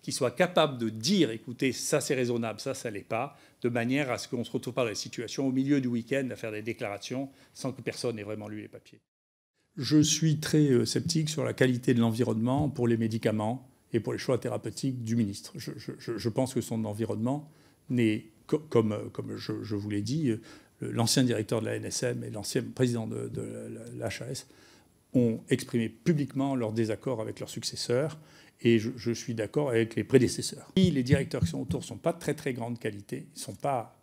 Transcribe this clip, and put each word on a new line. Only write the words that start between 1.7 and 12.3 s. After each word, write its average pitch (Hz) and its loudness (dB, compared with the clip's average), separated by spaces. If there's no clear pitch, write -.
ça - 0
c'est 143 0
raisonnable, 117 0
ça, 135 -6
ça 123 -6
l'est 101 -8
pas », 120 -4
de 123 0
manière 123 0
à 113 0
ce - -8
qu'on 120 -4
se - -12
retrouve 123 -4
pas 127 0
dans 117 0
les 104 -4
situations - -6
au 131 0
milieu 135 2
du 127 0
week-end 120 -2
à 107 -8
faire 110 -8
des 107 -8
déclarations 117 -6
sans - -6
que - -12
personne 117 -4
n'ait 107 -8
vraiment 104 -8
lu 107 -10
les - -14
papiers. - -20
Je 151 4
suis 156 4
très, 151 4
euh, 120 4
sceptique 156 0
sur 139 -2
la 117 0
qualité 127 4
de 120 6
l'environnement 117 2